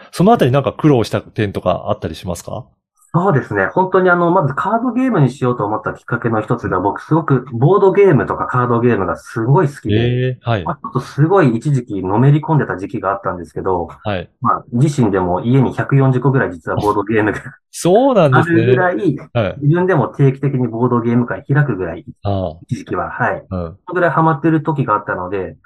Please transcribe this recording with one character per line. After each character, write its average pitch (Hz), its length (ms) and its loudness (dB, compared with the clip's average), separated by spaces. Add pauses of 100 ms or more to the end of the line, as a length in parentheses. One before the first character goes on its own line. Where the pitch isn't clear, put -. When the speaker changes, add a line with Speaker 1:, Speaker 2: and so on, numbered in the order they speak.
(120)
Speaker 1:
そ - 140 0
の 220 80 6
あ 233 40 2
た - 60 2
り 131 80 2
な 139 80 2
ん 135 40 -2
か 104 100 -2
苦 - 160 2
労 120 160 4
し - 40 -10
た 104 120 -4
点 101 320 -4
と 98 80 -6
か - 260 -2
あ 104 60 0
っ - 60 -16
た 90 100 -6
り 80 60 -12
し - 120 -14
ま 87 80 -6
す - 80 -14
か？ - 220 -12 (480)
Speaker 2:
そ 180 160 0
う 180 40 2
で 127 80 2
す - 140 -6
ね。 95 120 2
本 180 220 0
当 190 120 2
に 185 100 4
あ 180 40 4
の、 175 160 2
ま 180 140 2
ず 143 80 -4
カ 190 180 -4
ー 233 120 0
ド 254 80 -2
ゲ 254 160 0
ー 247 40 0
ム 185 100 2
に 131 100 4
し - 120 -10
よ 123 100 2
う 120 40 -12
と 107 80 -2
思 107 120 -2
っ - 60 -8
た 95 100 -6
き - 80 -20
っ - 20 -20
か - 160 -6
け 120 100 -2
の 110 120 0
一 117 160 -2
つ 107 100 -6
が、 92 140 -2
僕 98 180 -2
す - 160 -2
ご 165 80 2
く 135 300 0
ボ 147 240 4
ー - 20 2
ド 190 140 4
ゲ 196 180 6
ー - 20 4
ム 101 140 2
と 90 80 -4
か 87 100 -6
カ 123 200 -2
ー - 20 -2
ド 120 120 2
ゲ 120 140 2
ー 107 40 -2
ム 95 100 -2
が 82 80 -4
す - 280 -10
ご 147 200 2
い 143 60 0
好 143 80 -16
き - 100 -10
で、 104 80 0
Speaker 1:
え 123 500 -2
ー、 - 20 -10
は 117 120 0
い。 87 60 -8
Speaker 2:
ま 87 80 -6
あ、 - 20 -20
ち - 100 -20
ょ - 40 -12
っ - 20 -20
と 123 80 -4
す - 260 -2
ご 190 160 4
い 123 140 2
一 131 160 -4
時 131 140 -2
期 98 180 -8
の 95 160 0
め 135 120 6
り 151 100 4
込 160 140 0
ん - 40 4
で 113 80 -2
た 90 100 -6
時 92 120 -10
期 - 100 -8
が 95 120 -2
あ 98 40 -2
っ 98 80 -10
た 98 80 -4
ん 90 60 -8
で 87 80 -12
す - 80 -20
け 92 80 -8
ど、 87 260 -2 (160)
Speaker 1:
は 101 140 -4
い。 87 120 -10 (120)
Speaker 2:
ま 104 160 0
あ、 - 160 -10
自 139 280 2
身 110 80 2
で 95 120 0
も 90 180 0
家 127 220 2
に 110 120 0
百 - 220 -2
四 135 160 4
十 127 80 0
個 139 120 0
ぐ 135 60 2
ら 110 100 2
い 87 40 -6
実 87 180 -10
は 98 80 -2
ボ 104 140 0
ー - 20 2
ド 104 100 -2
ゲ 107 180 0
ー - 20 2
ム 104 80 2
が - 80 -4 (160)
<laughs> - 160 -20
Speaker 1:
そ 226 400 2
う - 20 2
な 185 140 4
ん 135 40 2
で 131 120 4
す 165 100 -2
ね。 170 80 4
Speaker 2:
あ - 40 2
る 190 60 4
ぐ 190 40 6
ら 180 160 2
い、 185 260 -2 (160)
Speaker 1:
は 107 180 0
い。 85 100 -8
Speaker 2:
自 147 120 4
分 180 140 2
で 185 80 2
も 120 140 0
定 139 240 2
期 - 80 -16
的 139 140 -2
に 127 120 0
ボ 113 180 -2
ー 123 40 2
ド 120 100 2
ゲ 117 140 0
ー 117 40 4
ム 120 80 2
会 - 180 -8
開 143 220 2
く 123 100 -2
ぐ 92 100 -6
ら 82 100 -8
い、 82 100 -16 (180)
Speaker 1:
あ 95 260 -2
あ。 80 80 -14 (100)
Speaker 2:
一 - 80 -6
時 - 100 -12
期 - 100 -8
は、 90 140 -4
は 113 220 -2
い。 87 180 -8
Speaker 1:
う 95 80 -6
ん。 - 20 -4 (280)
Speaker 2:
そ 170 60 -12
の - 20 -
ぐ 180 60 -2
ら 175 60 2
い - 40 2
ハ 160 100 0
マ 160 120 2
っ 151 80 -8
て 165 100 2
る 160 100 0
時 143 240 -2
が 110 80 0
あ 104 60 2
っ - 60 -14
た 101 100 -4
の 90 140 -8
で、 92 260 -6 (100)